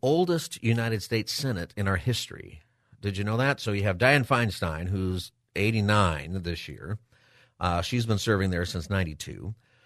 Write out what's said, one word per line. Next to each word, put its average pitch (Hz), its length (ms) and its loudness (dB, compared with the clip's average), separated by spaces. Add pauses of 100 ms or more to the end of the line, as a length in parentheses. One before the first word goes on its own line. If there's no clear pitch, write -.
oldest 165 600 0
United 113 400 2
States 110 300 -2
Senate 113 460 -4
in 98 100 0
our 98 80 4
history. - 640 -4 (400)
Did 101 180 -4
you 101 60 -2
know 107 140 0
that? 135 240 0
So 107 100 -2
you 101 120 0
have 95 160 0
Dianne 131 280 4
Feinstein, 92 640 0
who's 92 420 -2 (240)
eighty-nine 98 880 2
this 85 240 -6
year. 78 300 -8 (600)
Uh, 87 240 0
she's 117 240 0
been 107 140 2
serving 98 300 2
there 87 160 0
since - 240 -6
ninety-two. 85 680 -4 (300)